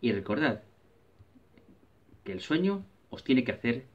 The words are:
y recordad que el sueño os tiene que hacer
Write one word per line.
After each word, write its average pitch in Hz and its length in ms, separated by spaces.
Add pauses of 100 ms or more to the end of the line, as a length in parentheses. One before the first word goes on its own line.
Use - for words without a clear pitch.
y 117 120
recordad 107 500 (1600)
que - 80
el 92 80
sueño 190 420 (280)
os - 140
tiene 127 200
que 107 80
hacer 120 320 (100)